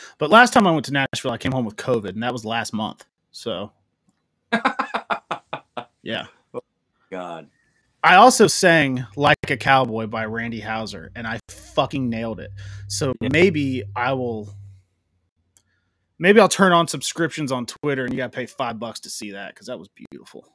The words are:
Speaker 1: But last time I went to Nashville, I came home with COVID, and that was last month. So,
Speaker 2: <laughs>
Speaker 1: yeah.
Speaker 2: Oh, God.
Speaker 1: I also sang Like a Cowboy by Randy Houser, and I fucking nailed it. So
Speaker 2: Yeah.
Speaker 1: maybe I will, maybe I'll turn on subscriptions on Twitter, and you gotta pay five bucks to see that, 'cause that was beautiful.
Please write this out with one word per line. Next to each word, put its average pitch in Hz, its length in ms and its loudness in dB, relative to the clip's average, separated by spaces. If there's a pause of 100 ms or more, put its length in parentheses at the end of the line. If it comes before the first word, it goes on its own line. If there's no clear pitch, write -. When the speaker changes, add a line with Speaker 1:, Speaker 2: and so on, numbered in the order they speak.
(180)
Speaker 1:
But 151 120 -2
last 226 220 8
time 214 160 6
I 175 40 6
went 147 160 0
to 131 40 -8
Nashville, 135 400 -2
I 117 60 -4
came 131 160 -4
home 131 100 -2
with 107 140 -8
COVID, 113 320 -2
and 104 140 -6
that 123 100 -2
was 120 100 -10
last 110 300 -4
month. 107 320 -6 (260)
So, 101 400 -8 (800)
Speaker 2:
<laughs> - 0 - (1500)
Speaker 1:
yeah. - 240 -8 (280)
Speaker 2:
Oh, 123 60 -12 (520)
God. 85 360 -12 (560)
Speaker 1:
I 175 120 8
also 220 320 8
sang 147 580 2 (100)
Like 147 220 4 (120)
a 139 80 -2
Cowboy 117 500 0
by 110 180 -6
Randy 113 340 -8
Houser, 107 560 -10
and 117 120 -10
I 113 120 -8 (100)
fucking 135 600 -4
nailed 113 300 -6
it. - 120 -14 (360)
So 135 320 -4
Speaker 2:
Yeah. - 120 -4
Speaker 1:
maybe 143 520 2 (120)
I 123 180 -2
will, 113 400 -6 (1700)
maybe 196 200 6
I'll 196 80 8
turn 185 240 4
on 170 160 4
subscriptions 156 640 -4
on 123 140 -4
Twitter, 131 400 -4
and 123 80 -6
you 127 40 -6
gotta 127 120 -6
pay 123 160 -8
five 117 340 -8
bucks 113 220 -10
to - 80 -18
see 104 220 -12
that, 98 240 -14
'cause - 120 -20
that 123 120 -12
was 90 100 -20
beautiful. - 640 -20